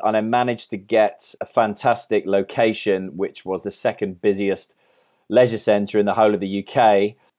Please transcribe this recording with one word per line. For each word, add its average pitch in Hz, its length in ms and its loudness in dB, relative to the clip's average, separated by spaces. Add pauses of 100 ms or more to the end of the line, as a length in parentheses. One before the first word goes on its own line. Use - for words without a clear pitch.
and 107 140 2
I 107 40 4
managed 120 500 -2
to 110 60 -6
get 104 640 0
a - 60 -6
fantastic 110 800 0
location, 98 880 -2
which - 280 -8
was 95 180 -6
the 101 80 -6
second 98 500 -6
busiest 98 540 -2 (540)
leisure 113 300 2
centre 104 420 0
in 101 60 2
the 98 80 0
whole 107 200 4
of 95 60 -4
the 98 80 -6
U 98 160 -6
K. 104 520 2 (220)